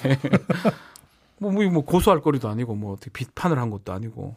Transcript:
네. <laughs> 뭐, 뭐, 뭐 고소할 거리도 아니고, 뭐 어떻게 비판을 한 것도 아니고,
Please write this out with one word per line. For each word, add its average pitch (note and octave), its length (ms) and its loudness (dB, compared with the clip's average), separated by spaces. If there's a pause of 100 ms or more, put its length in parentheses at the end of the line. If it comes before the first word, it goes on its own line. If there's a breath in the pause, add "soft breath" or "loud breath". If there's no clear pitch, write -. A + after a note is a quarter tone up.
네. C3+ 180 2
<laughs> - 1160 -4
뭐, G3+ 120 -4
뭐, G3+ 140 2
뭐 E3+ 200 2
고소할 F3 360 4
거리도 C3+ 280 0
아니고, A2+ 280 -4
뭐 G#2 180 -6
어떻게 G2+ 160 -14
비판을 D3+ 480 -2
한 A#2+ 100 -2
것도 G2 240 -8
아니고, A2 440 -10